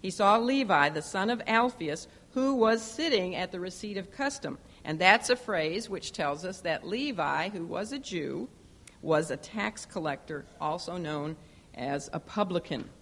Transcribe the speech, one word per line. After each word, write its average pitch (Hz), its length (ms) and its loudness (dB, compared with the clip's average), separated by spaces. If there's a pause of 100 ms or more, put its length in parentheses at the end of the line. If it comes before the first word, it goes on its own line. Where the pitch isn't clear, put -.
He 190 100 -4
saw 208 260 6
Levi, 233 520 4
the 151 120 -2
son 196 300 -2
of 240 160 -2
Alphaeus, 226 600 2 (260)
who 269 220 2
was 226 260 4
sitting 220 540 0
at 185 160 -4
the 185 80 -8
receipt 190 380 -8
of 180 140 -10
custom. - 480 -6 (240)
And 156 160 -4
that's 202 320 8
a 247 40 6
phrase 180 540 -2
which 185 220 -6
tells 151 340 -2
us 185 160 -8
that 160 240 -2
Levi, 180 640 -2
who 175 160 -6
was 185 260 -4
a 285 60 -6
Jew, 170 500 -6 (540)
was 156 300 2
a - 60 -2
tax - 480 -6
collector, 151 600 -6 (160)
also 170 360 -4
known 151 400 -4 (360)
as 139 400 -4
a 165 60 -4
publican. 175 680 -2 (140)